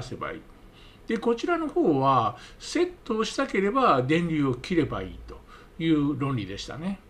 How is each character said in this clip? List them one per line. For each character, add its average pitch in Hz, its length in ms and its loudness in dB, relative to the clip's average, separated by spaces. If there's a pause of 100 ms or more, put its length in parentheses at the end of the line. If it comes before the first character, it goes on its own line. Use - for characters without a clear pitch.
せ - 140 -10
ば 73 160 -6
い 80 60 -10
い。 - 40 -16 (640)
で、 226 140 -2
こ 233 160 2
ち 233 100 -8
ら 339 140 0
の 320 80 -2
方 214 320 4
は 131 380 4 (200)
セ - 280 0
ッ 359 60 -6 (120)
ト 220 140 -2
を 220 60 2
し 214 120 -6
た 269 100 0
け 214 160 -2
れ 196 80 2
ば 214 320 4
電 160 260 2
流 151 200 2
を 123 80 2
切 - 180 -6
れ 156 120 4
ば 110 180 -6
い 92 60 -10
い 85 180 -14
と - 120 -16 (380)
い 165 140 -2
う 147 280 2
論 135 160 -2
理 101 120 -4
で 98 100 -10
し - 80 -10
た 117 140 -10
ね。 185 200 -6 (100)